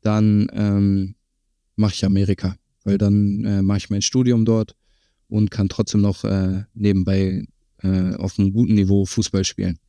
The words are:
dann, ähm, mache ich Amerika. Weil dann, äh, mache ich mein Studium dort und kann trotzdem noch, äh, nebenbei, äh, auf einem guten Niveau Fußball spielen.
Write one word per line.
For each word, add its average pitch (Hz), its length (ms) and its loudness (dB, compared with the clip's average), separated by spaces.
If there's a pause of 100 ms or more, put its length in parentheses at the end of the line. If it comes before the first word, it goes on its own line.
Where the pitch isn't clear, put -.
dann, 107 500 2
ähm, 101 600 0 (640)
mache 104 180 0
ich - 100 -4
Amerika. 98 520 0 (280)
Weil 101 140 0
dann, 101 460 0
äh, 101 180 0
mache 98 160 0
ich - 120 -8
mein 101 120 -2
Studium 123 420 0
dort 110 320 0 (520)
und 107 220 0
kann 98 180 -2
trotzdem 104 320 -2
noch, 101 240 0
äh, 95 400 -2 (100)
nebenbei, 95 720 0 (380)
äh, 92 320 0
auf - 240 -6
einem 98 140 2
guten 110 220 2
Niveau 98 300 4
Fußball 95 400 -2
spielen. 92 340 -4 (100)